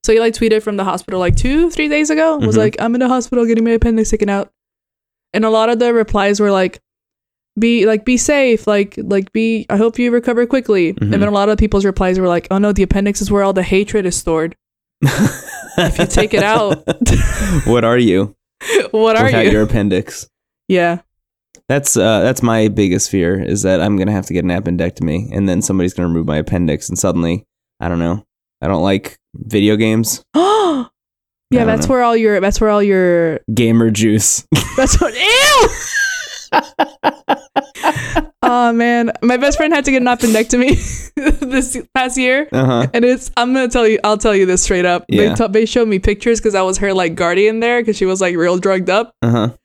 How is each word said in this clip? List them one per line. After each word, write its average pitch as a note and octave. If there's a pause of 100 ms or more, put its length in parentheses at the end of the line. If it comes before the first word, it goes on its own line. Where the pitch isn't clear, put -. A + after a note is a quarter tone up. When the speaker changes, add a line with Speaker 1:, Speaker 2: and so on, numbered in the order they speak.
Speaker 1:
So A3
he, A3+
like, A#3
tweeted A3
from G#3
the F#3+
hospital, F#3
like, F3
two, D#4
three D4+
days D4
ago. D#4
Was G#3+
Speaker 2:
Mm-hmm. A3
Speaker 1:
like, G#3+
"I'm A#3
in B3
the B3+
hospital A#3+
getting A3+
my A#3
appendix A3+
taken G#3
out." G3 (840)
And G#3+
a A3
lot A3
of A#3
the A#3+
replies G#3
were G3+
like, F#3+ (800)
"Be, A#3
like, G#3+
be B3
safe. B3+
Like, G3+
like, G3
be, A3+
I G3+
hope A3
you A#3+
recover A#3+
quickly." G#3
Speaker 2:
Mm-hmm. G#2
Speaker 1:
And G3
then G3+
a G#3
lot G3+
of G#3
people's G#3
replies F#3+
were F#3
like, F3
"Oh F#3+
no, G#3
the F#3+
appendix G3+
is G3
where G3+
all G3
the F#3+
hatred G3
is F3
stored. E3 (480)
Speaker 2:
<laughs> - (720)
Speaker 1:
If E3+
you E3+
take G#3+
it G3
out." G#3+ (460)
<laughs> F#3+
Speaker 2:
What A#2
are A#2+
you? G2+ (580)
Speaker 1:
What A3
are A#3
Speaker 2:
Without A#2
Speaker 1:
you? -
Speaker 2:
your G#2+
appendix. G2+ (400)
Speaker 1:
Yeah. F3 (680)
Speaker 2:
That's, C#3
uh, G#2+
that's B2
my A2+
biggest G2
fear, F#2+
is G2
that F#2+
I'm G2+
gonna F#2+
have G2
to -
get F2
an F2+
appendectomy, F2
and G2
then F2+
somebody's F#2
gonna F2
remove E2
my D2+
appendix, D#2
and F2+
suddenly, E2+ (360)
I F2
don't E2+
know, E2+ (380)
I E2
don't F2
like G2 (180)
video G#2+
games. A2 (100)
Speaker 1:
<gasps> -
Yeah, E4
Speaker 2:
I -
don't -
Speaker 1:
that's A3
Speaker 2:
know. C4+
Speaker 1:
where B3
all A#3
your, G#3
that's G3+
where A3
all G#3
your F3 (140)
Speaker 2:
Gamer A2+
juice. G#2+ (140)
<laughs> -
Speaker 1:
That's -
what, D#4+
ew! B4 (840)
<laughs> - (1300)
Oh B3
man, A#3 (120)
my B3
best C#4+
friend D#4
had C#4+
to C#4
get C4
an B3
appendectomy A#3+
<laughs> C#4+
this C4 (180)
past B3+
year, C4
Speaker 2:
Uh-huh. B2+
Speaker 1:
and A#3+
it's, B3+
I'm B3
gonna C4
tell A#3+
you, A3
I'll G#3
tell G#3
you F#3+
this F3+
straight F3+
up. F3
They G3+
Speaker 2:
Yeah. G#3+
Speaker 1:
t-, A3
they A3
showed A#3
me G3
pictures A3
'cause G#3
I F#3+
was F#3+
her, G3+
like, F3
guardian G3
there A#3+
'cause G#3+
she F#3+
was, F#3+
like, F3+
real F3
drugged F#3+
up. A3
Speaker 2:
Uh-huh. A#2 (140)